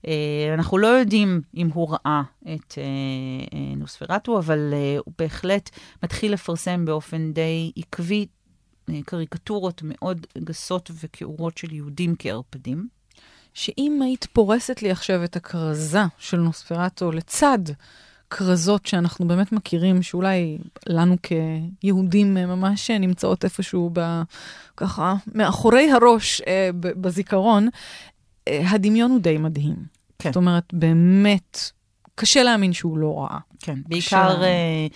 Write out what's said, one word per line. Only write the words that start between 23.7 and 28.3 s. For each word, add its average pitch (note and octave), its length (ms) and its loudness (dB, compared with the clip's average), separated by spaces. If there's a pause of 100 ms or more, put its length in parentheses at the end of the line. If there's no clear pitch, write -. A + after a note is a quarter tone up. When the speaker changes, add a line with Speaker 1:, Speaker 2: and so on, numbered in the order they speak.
Speaker 2:
ב-, E3 280 -2 (560)
ככה, F#3 380 -2 (180)
מאחורי A3+ 580 4
הראש, A#3 500 6
אה, F#3+ 280 0 (100)
ב-, F3+ 220 -4
בזיכרון, G3+ 680 2 (800)